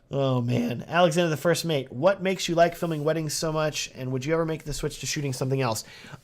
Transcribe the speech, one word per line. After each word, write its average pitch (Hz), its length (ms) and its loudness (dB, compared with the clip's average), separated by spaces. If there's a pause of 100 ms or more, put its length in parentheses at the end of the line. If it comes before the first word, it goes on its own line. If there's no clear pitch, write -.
(100)
Oh, 135 300 2
man. 120 460 0
Alexander 170 440 4
the 156 60 0
First 160 280 2
Mate, 151 260 -2
what 185 320 2
makes 185 260 -2
you 175 60 0
like 170 220 6
filming 160 280 -4
weddings 156 300 0
so 160 180 -2
much, 156 420 -2
and 127 180 -6
would 131 120 -2
you 147 100 0
ever 165 100 2
make 160 200 -4
the 147 80 -8
switch - 280 -6
to - 60 -8
shooting 143 260 -4
something 135 280 0
else? 117 240 0 (400)